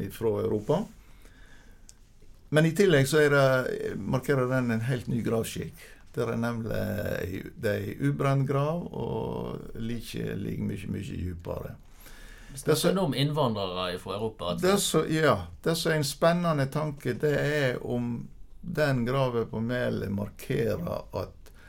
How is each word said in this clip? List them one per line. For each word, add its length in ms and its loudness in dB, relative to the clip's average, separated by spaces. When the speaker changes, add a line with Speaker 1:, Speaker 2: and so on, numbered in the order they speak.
Speaker 1:
ifra 240 0
Europa. 380 0
Men 160 6
i 100 4
tillegg 320 6
så 140 6
er 140 8
det, 640 2
markerer 520 0
den 240 2
en 80 0
helt 260 -2
ny 160 -2
gravskikk. 540 -2
Der 200 -2
er 80 -2
nemlig 400 -2
ei, 220 -6
det 160 -2
er 160 -2
ei 100 -6
ubrent 400 2
grav, 400 0
og 880 -6
liket 640 -6
ligger 320 -4
mye, 240 -8
mye 240 -6
dypere. 540 -8
Speaker 2:
Vi 80 -12
snakker 80 -10
Speaker 1:
Det 100 6
er 60 2
så 160 4
Speaker 2:
nå 140 2
om 60 0
innvandrere 840 0
fra 160 -4
Europa, 340 -4
altså. 140 0
Speaker 1:
Det 80 6
er 80 4
så, 280 2
ja, 280 6
det 140 2
som 160 2
er 80 2
en 140 0
spennende 580 4
tanke, 400 -2
det 260 2
er 460 2
om 300 -2
den 420 0
graven 440 0
på 100 -4
Mæle 500 -2
markerer 920 -2
at 380 -8